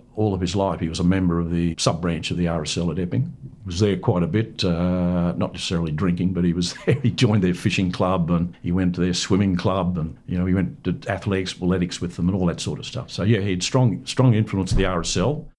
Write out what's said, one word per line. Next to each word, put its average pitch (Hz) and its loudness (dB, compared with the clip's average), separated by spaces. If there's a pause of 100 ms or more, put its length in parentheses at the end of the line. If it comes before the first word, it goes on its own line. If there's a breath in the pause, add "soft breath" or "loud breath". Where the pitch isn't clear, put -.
(160)
all 107 2
of 90 -2
his 90 -2
life, 95 0
he 85 0
was 85 -4
a 87 2
member 90 4
of 82 -2
the 85 0
sub-branch 82 0
of 87 -2
the 87 0
R 82 -2
S - -6
L 85 -2
at 76 -4
Epping. 98 -2
He - -18
was 87 -6
there 101 2
quite 90 0
a 85 2
bit, 107 -2
uh, 87 0
not - -4
necessarily 85 -2
drinking, 90 0
but 87 0
he 87 4
was 87 -2
<laughs> - -6
there. 123 4
He 117 2
joined 107 2
their 90 2
fishing 95 0
club 90 0
and 87 0
he 87 -2
went 90 2
to 87 -2
their 90 2
swimming 95 2
club 90 0
and, 80 -4 (100)
you 90 -2
know, 90 0
he 92 2
went - -2
to 92 0 (200)
athletics, 95 -2
athletics 90 0
with 87 -6
them 87 0
and 98 2
all 90 0
that 78 0
sort 78 -6
of - -12
stuff. - -10
So, - -6
yeah, 107 4
he 101 -2
had 90 -2
strong, 127 2
strong 127 4
influence 101 0
of - 4
the 95 4
R 92 0
S - -4
L. 113 0 (100)